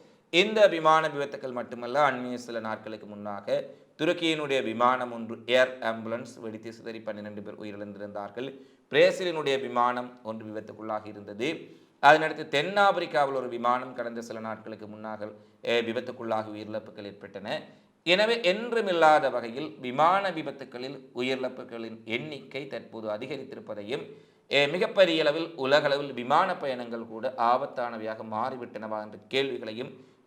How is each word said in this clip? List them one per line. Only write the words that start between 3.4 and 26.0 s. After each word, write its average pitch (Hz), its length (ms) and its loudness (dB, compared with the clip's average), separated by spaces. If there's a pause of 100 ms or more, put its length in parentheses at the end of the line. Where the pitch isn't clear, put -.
துருக்கியினுடைய 156 640 2
விமானம் 120 500 2
ஒன்று, 113 240 -8 (100)
ஏர் 127 340 4
ஆம்புலன்ஸ், 113 600 -6
வெடித்து 110 320 -10
சிதறி 113 280 -12
பன்னிரண்டு 104 420 -10
பேர் 101 180 -14
உயிரிழந்திருந்தார்கள். 101 880 -10 (420)
பிரேசிலினுடைய 160 680 4
விமானம் 123 500 0 (120)
ஒன்று 110 240 -10
விபத்துக்குள்ளாகி 107 600 -8
இருந்தது. 104 420 -6 (540)
அதனடுத்து 156 540 6
தென்னாப்பிரிக்காவில் 160 840 2
ஒரு 123 80 -4
விமானம் 120 460 0
கடந்த 117 280 -6
சில 113 180 -10
நாட்களுக்கு 110 460 -10
முன்னாக, 107 460 -10 (320)
ஏ, 117 160 4
விபத்துக்குள்ளாகி 117 760 -2
உயிரிழப்புகள் 107 480 -10
ஏற்பட்டன. 101 580 -10 (400)
எனவே, 208 320 4 (180)
என்றுமில்லாத 180 800 4
வகையில் 120 500 -6
விமான 165 500 2
விபத்துக்களில் 135 680 -10 (140)
உயிரிழப்புகளின் 123 920 -4
எண்ணிக்கை 139 640 -6
தற்போது 110 420 -10
அதிகரித்திருப்பதையும், 113 1000 -8 (460)
ஏ, 143 140 6
மிகப்பெரிய 175 540 4
அளவில் 156 360 0
உலகளவில் 143 560 4